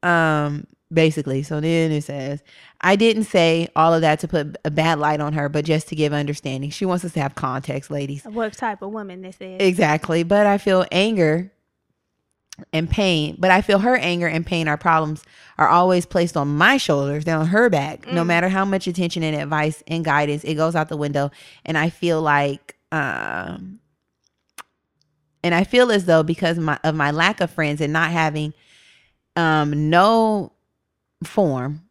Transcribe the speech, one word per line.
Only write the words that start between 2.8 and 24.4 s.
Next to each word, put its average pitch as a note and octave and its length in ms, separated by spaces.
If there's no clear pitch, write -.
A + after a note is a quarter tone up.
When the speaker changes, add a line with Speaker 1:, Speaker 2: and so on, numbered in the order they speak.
Speaker 1:
"I F#3+ 140
didn't A3 300
say E3 500
all E3 180
of E3 80
that D#3 200
to E3+ 60
put D3+ 380
a D#3 60
bad D#3 260
light D3 240
on D3+ 120
her, D3 140
but D3+ 180
just D#3 240
to E3 60
give D3+ 180
understanding." C#3+ 580
She - 140
wants F3+ 200
us E3+ 80
to E3 80
have C3+ 140
context, C3+ 560
ladies. C#3+ 340
Speaker 2:
What A3 280
type G#3 280
of G3 100
woman G3 300
this F#3 180
is. F#3 220
Speaker 1:
Exactly. E3 640
"But G3+ 240
I G3+ 100
feel F#3 340
anger F#3 600
and D#3+ 160
pain, D#3+ 480
but F#3 140
I F#3 100
feel G3+ 180
her A#3+ 180
anger F3 300
and D#3+ 180
pain, E3 220
our D3+ 100
problems D#3 460
are D3 80
always F3+ 400
placed F3 280
on D3 220
my G#3+ 200
shoulders, D3 480
they're E3 120
on D#3 100
her G#3+ 220
back. D3+ 420
No E3+ 120
Speaker 2:
Mm. E3+ 40
Speaker 1:
matter F3 220
how F#3+ 160
much F#3+ 220
attention F3 340
and D#3 140
advice D3+ 520
and E3 160
guidance, D3 400
it D#3 120
goes D#3+ 200
out D#3+ 140
the D#3 80
window. C#3+ 320
And D#3+ 140
I D#3 140
feel E3 300
like, C#3+ 540
um, F2+ 880